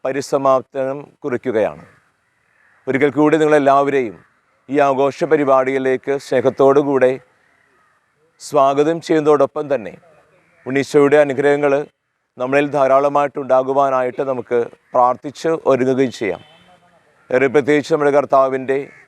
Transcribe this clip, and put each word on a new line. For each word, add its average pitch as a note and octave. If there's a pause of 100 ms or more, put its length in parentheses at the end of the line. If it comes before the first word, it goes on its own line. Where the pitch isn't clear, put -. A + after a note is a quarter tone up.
പരിസമാപ്തനം C3+ (180)
കുറിക്കുകയാണ്. A2 (1040)
ഒരിക്കൽ C3+
കൂടി D3+
നിങ്ങളെല്ലാവരെയും C#3 (520)
ഈ C#3
ആഘോഷ C#3
പരിപാടിയിലേക്ക് C3+
സ്നേഹത്തോടുകൂടെ C3 (1200)
സ്വാഗതം C#3+
ചെയ്യുന്നതോടൊപ്പം D3+
തന്നെ G#2 (680)
ഉണ്ണീശോയുടെ C#3
അനുഗ്രഹങ്ങൾ C#3+ (520)
നമ്മളിൽ C#3
ധാരാളമായിട്ടുണ്ടാകുവാനായിട്ട് C3+
നമുക്ക് B2 (300)
പ്രാർത്ഥിച്ച് B2+ (180)
ഒരുങ്ങുകയും C3
ചെയ്യാം. F#2+ (920)
ഏറെ B2+
പ്രത്യേകിച്ച് C#3+
നമ്മുടെ D3
കർത്താവിൻ്റെ C3+ (200)